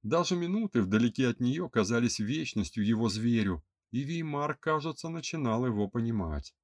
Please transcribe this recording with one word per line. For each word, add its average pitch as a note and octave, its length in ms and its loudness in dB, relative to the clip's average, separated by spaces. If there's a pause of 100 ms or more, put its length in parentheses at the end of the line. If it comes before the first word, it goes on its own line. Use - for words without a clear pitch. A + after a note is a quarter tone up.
Даже E3 320 2
минуты F3+ 460 0
вдалеке A2 460 2
от A#2+ 120 0
неё C#3 300 -2
казались A#2 500 2
вечностью A2 680 -2
его A2 240 2
зверю, G#2+ 540 0 (280)
и B2+ 120 -2
Веймар, D3 520 -2
кажется, D#3 540 -2
начинал C3+ 560 -2
его G#2 240 0
понимать. G#2 640 -4 (100)